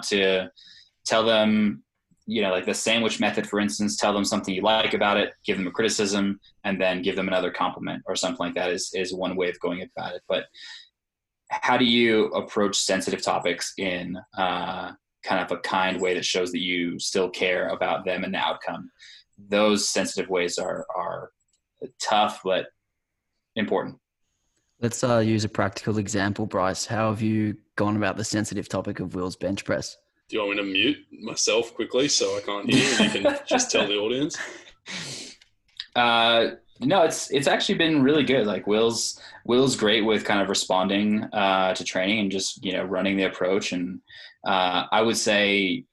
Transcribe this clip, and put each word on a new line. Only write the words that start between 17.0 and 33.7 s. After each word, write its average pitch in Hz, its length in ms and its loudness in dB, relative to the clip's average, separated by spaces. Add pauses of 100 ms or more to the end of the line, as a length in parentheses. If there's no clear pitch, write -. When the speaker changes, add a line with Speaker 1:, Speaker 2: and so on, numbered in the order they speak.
Speaker 1:
still 92 280 0
care 92 400 0
about 90 360 -2
them 92 180 -2
and 92 100 -6
the 90 60 -4
outcome? 80 540 -6 (560)
Those 104 400 4
sensitive 92 420 -2
ways 87 280 0
are, 87 360 -4
are 87 380 -6 (680)
tough, 107 440 2
but 92 220 0 (880)
important. 104 420 -2 (840)
Speaker 2:
Let's, 113 220 -2
uh, 120 160 4
use 110 260 4
a 104 40 -2
practical 104 500 -2
example, 101 480 -2
Bryce. 92 400 -2
How 110 240 0
have 107 100 -4
you 107 360 0 (180)
gone 104 220 0
about 101 200 0
the 107 80 -4
sensitive 104 440 -2
topic 95 320 -4
of 92 160 -6
Will's 90 200 -4
bench 98 280 -4
press? - 320 -4 (320)
Speaker 3:
Do 107 100 -4
you 104 80 0
want 101 100 -4
me 104 60 -2
to 98 100 -4
mute 110 240 2 (240)
myself 110 540 0
quickly 123 340 0
so 101 300 0
I - 20 -4
can't 101 320 -2
hear 127 280 4
and - 140 4
you 98 80 -2
can - 200 2
Speaker 2:
<laughs> - 40 -20
Speaker 3:
just - 240 0